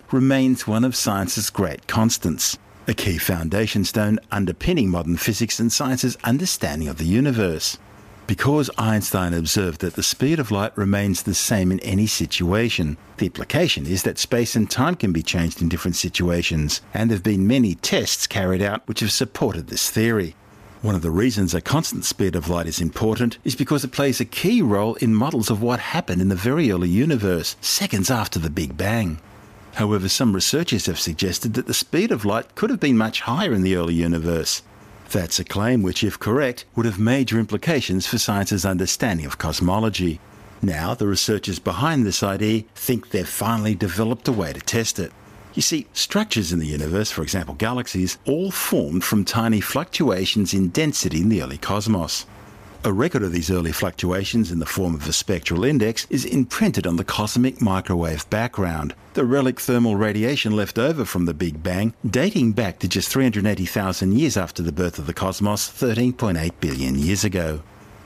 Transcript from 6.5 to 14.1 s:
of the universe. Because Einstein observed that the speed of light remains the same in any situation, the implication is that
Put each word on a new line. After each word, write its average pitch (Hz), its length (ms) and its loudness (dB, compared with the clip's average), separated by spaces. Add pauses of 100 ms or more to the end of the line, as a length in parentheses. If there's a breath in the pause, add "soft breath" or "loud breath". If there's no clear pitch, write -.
of 69 80 -8
the 80 80 -2
universe. 104 720 2 (480)
Because 139 540 0
Einstein 101 560 0
observed 85 460 0
that 90 120 -2
the - 80 -6
speed 151 380 0
of 120 100 -2
light 104 260 -2
remains 101 460 0
the 98 140 -2
same 95 360 2
in 95 100 0
any 104 260 2
situation, 90 880 0 (200)
the 107 100 0
implication - 580 -2
is 90 160 -2
that 95 160 -2